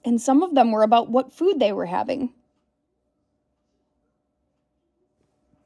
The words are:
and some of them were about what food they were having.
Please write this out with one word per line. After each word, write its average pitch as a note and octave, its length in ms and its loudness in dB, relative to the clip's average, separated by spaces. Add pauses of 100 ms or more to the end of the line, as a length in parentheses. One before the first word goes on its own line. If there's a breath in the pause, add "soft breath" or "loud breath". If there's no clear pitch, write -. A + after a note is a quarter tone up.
and A#3 160 -2
some C4+ 220 2
of F4+ 120 -4
them A#3 160 4
were G#3+ 120 0
about A#3 260 2
what B3+ 240 -2
food F4 260 -2
they G#3+ 140 0
were F3+ 140 -6
having. G#3+ 480 -6 (3250)